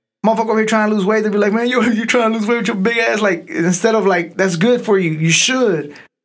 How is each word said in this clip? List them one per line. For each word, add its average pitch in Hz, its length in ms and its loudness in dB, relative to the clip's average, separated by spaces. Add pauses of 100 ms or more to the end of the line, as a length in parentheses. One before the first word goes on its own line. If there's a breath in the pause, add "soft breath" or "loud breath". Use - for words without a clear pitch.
(260)
Motherfucker 220 260 0
over 220 80 0
here 220 60 0
trying 214 240 0
to 214 60 0
lose 190 100 0
weight, 214 180 0
they 214 60 0
be 202 80 -2
like, 202 140 2
"Man, 233 160 0
you, 247 160 0
<laughs> 240 80 0
you 220 140 -2
trying 226 260 0
to 226 60 -4
lose 208 100 -4
weight 233 120 0
with 185 80 -4
your 233 100 -4
big 233 200 0
ass?" 226 220 0
Like, 196 300 -2
instead 180 440 0
of, 214 120 2
like, 175 320 -2
"That's 190 180 0
good 240 300 2
for 202 120 2
you. 170 140 0
You 160 200 0
should. 180 600 0 (320 loud breath)